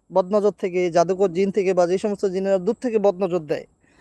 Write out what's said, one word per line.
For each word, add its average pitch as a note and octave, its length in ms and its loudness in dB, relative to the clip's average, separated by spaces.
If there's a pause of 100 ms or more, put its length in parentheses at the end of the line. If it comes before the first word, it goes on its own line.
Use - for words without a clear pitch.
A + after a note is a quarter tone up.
(120)
বদনজর F#3+ 380 2
থেকে, F3+ 400 -2
জাদুকর F3 420 2
জিন G3 180 0
থেকে F#3+ 240 0
বা F3+ 120 4
যে F3+ 120 0
সমস্ত G3+ 280 -4
জিনেরা G3 320 0
দূর F#3 160 -2
থেকে A3+ 240 -2
বদনজর F#3+ 400 0
দেয়। D3+ 280 -6 (340)